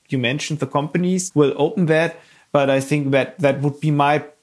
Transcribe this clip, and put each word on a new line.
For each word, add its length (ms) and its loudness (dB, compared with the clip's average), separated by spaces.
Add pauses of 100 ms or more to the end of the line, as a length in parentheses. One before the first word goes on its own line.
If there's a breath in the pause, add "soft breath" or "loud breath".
you 100 -2
mentioned, 400 -2
the 80 -4
companies 680 -2
will 240 2
open 300 0
that. 320 0 (320 loud breath)
But 180 2
I 120 2
think 320 -2
that 260 0
that 220 0
would 180 -2
be 100 -2
my 360 2 (180)